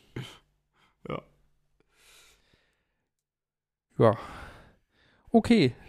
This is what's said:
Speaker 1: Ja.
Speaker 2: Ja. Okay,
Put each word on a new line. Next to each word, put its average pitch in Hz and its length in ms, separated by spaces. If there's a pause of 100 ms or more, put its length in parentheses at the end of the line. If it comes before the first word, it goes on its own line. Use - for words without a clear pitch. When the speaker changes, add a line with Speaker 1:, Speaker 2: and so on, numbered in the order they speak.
(1080)
Speaker 1:
Ja. - 140 (2750)
Speaker 2:
Ja. 107 200 (1120)
Okay, 214 420 (160)